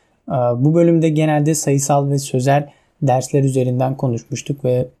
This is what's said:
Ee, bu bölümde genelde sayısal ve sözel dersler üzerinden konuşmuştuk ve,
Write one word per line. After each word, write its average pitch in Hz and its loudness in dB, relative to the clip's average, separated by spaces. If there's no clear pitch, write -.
Ee, - -8
bu 127 0
bölümde 170 4
genelde 151 0
sayısal 143 0
ve 143 0
sözel 139 -2
dersler 135 0
üzerinden 131 -2
konuşmuştuk 127 -6
ve, 127 -2